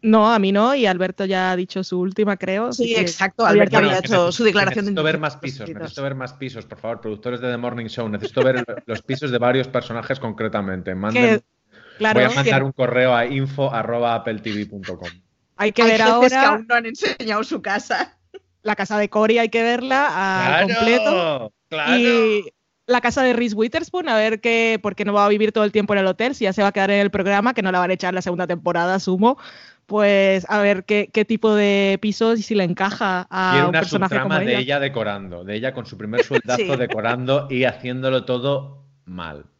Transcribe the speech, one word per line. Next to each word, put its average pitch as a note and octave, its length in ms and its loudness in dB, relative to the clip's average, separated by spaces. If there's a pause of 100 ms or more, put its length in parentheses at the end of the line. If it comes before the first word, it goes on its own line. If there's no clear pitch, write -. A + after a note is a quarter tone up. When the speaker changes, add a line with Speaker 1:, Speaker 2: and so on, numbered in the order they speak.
Speaker 1:
No, A3 320 4
a A3+ 40 4
mí G3 140 2
no, A3+ 240 4
y B3+ 100 2
Alberto F#3 380 -2
ya F#3 280 0
ha F#3 40 0
dicho F#3 260 -4
su F#3 160 -4
última, G3 380 0
creo, G3+ 380 -4
Speaker 2:
Sí, B3 100 -2
Speaker 1:
así A#3 120 -2
que A3 60 2
Speaker 2:
exacto, F#3+ 440 -2
Speaker 1:
había G#3 180 6
Speaker 2:
Alberto G3 60 2
Speaker 1:
que - 20 -2
Speaker 2:
ya A3 60 4
ha G#3 40 6 (100)
Speaker 3:
Bueno, F#3 100 0
que - 60 -8
Speaker 2:
hecho F3+ 200 4
Speaker 3:
neces-, F3+ 60 0
Speaker 2:
su A#3 100 -2
declaración G3 420 2
Speaker 3:
necesito F#3+ 160 -2
Speaker 2:
de D3+ 40 0
Speaker 3:
ver D#3 160 2
más D3 160 -6
pisos, C3+ 220 -10
Speaker 2:
intenciones. - 220 -10
Speaker 3:
necesito C#3+ 220 -10
ver C#3 120 -6
más B2+ 180 -10
pisos, A#2 320 -12
por - 120 -18
favor, A2+ 220 -8
productores A2+ 400 -8
de B2 100 -4
The A#2+ 60 -2
Morning A#2 300 -6
Show, A2 240 -6
necesito G#2 340 -2
ver B2+ 220 2
<laughs> - 200 -12
los A2+ 160 -6
pisos C3+ 300 -4
de A#2+ 60 0
varios B2+ 320 2
personajes A#2 500 -6
concretamente. G2+ 760 -6
Manden, G#3 460 2
Speaker 1:
Que, - 40 -12 (560)
claro, G#3+ 200 2
Speaker 3:
voy B2+ 100 4
a B2+ 60 -2
mandar C#3 240 2
Speaker 1:
que C3+ 60 0
Speaker 3:
un C3+ 80 -4
correo B2+ 420 2
a A#2 120 2
info C3+ 460 -2
arroba A#2 420 -2
apple A2 240 -6
T G#2+ 120 -8
V G#2 140 -4
punto F#2+ 320 -12
com. F2 100 -14 (480)
Speaker 1:
hay G#3 160 0
que A#3 120 2
Speaker 2:
Hay A3+ 80 6
Speaker 1:
ver A3 100 4
Speaker 2:
jefes A3 100 6
Speaker 1:
ahora B3 180 6
Speaker 2:
que C4 60 0 (120)
aún B3+ 200 0
no A#3+ 80 0
han A#3 100 0
enseñado A3+ 600 -4
su A3+ 160 -8
casa. G3+ 560 -6 (440)
Speaker 1:
la G#3 140 -4
casa G3+ 220 -4
de G#3 120 0
Cory, A3 280 2
hay A#3 100 2
que A3+ 160 0
verla C4 440 0 (500)
al F#3+ 80 4
Speaker 3:
¡Claro! - 20 -2
Speaker 1:
completo. F#3+ 840 0 (160)
Speaker 3:
¡Claro! D#3+ 280 0
Speaker 1:
Y A3+ 540 2 (360)
la B3 120 2
casa A#3+ 240 0
de B3+ 80 4
Reese A#3 240 0
Witherspoon, D#4+ 540 -2
a A3+ 80 2
ver A3 240 0
qué, A3+ 420 2
por G3+ 120 -4
qué G#3 100 -4
no G3+ 80 -2
va G#3 120 4
a G#3 40 4
vivir G#3+ 240 2
todo G#3+ 100 2
el G#3 80 0
tiempo G#3 220 0
en G3+ 60 2
el F#3+ 80 2
hotel, A3+ 280 -2
si - 80 -4
ya F#3+ 80 0
se G#3 100 -2
va G3 60 4
a G3+ 60 2
quedar G3 180 2
en G3+ 80 2
el G3+ 100 2
programa, G3+ 440 0
que A#3+ 80 -2
no F#3+ 100 0
la F#3 80 2
van F3+ 120 0
a - 20 2
echar F#3 200 -4
la F#3 80 -4
segunda F3 260 -4
temporada, F3 480 0
asumo. F#3+ 420 2 (480)
Pues G3 640 2
a G#3 120 0
ver G3+ 260 2
qué, G#3 260 0
qué G#3 140 2
tipo A3 300 0
de G3+ 460 2
pisos A3+ 380 0
y - 20 -6
si G#3+ 140 -4
le G3 80 2
encaja F#3 680 -2
a F#3 220 -2
Speaker 3:
Quiero F3+ 140 4
Speaker 1:
un F3 60 2
Speaker 3:
una D#3+ 100 2
Speaker 1:
personaje F3+ 340 -2
Speaker 3:
subtrama C#3+ 200 0
Speaker 1:
como D#3 100 0
Speaker 3:
de B2 80 0
Speaker 1:
ella. B2+ 80 0
Speaker 3:
ella C#3+ 180 -2
decorando, G2+ 640 -6
de G2+ 120 -8
ella B2+ 180 -4
con B2 120 -10
su - 120 -18
primer G#2+ 260 -2
sueldazo B2 320 -2
Speaker 2:
<laughs> F#3 180 -2
Sí. C3 40 -2
Speaker 3:
decorando B2+ 720 -2
y B2+ 160 0
haciéndolo B2+ 580 -2
todo C3+ 580 -4 (220)
mal. D#2+ 420 -14 (140)